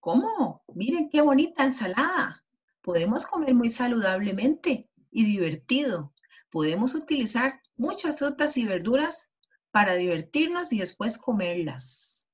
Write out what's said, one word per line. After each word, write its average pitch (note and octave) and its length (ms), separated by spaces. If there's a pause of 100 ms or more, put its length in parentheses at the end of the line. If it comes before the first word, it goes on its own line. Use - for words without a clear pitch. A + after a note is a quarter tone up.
¿Cómo? E4+ 600 (100)
Miren D4 340
qué D4+ 120
bonita D4 420
ensalada. A3 800 (380)
Podemos F3+ 440
comer D4+ 280
muy A#3+ 160
saludablemente A3 1200 (200)
y A3+ 140
divertido. G3 880 (360)
Podemos E3 440
utilizar C4+ 680 (160)
muchas D4+ 400
frutas C#4+ 400
y A#3 80
verduras A3+ 640 (420)
para G3+ 220
divertirnos C4 800
y G#3+ 60
después G#3 380
comerlas. F3 1160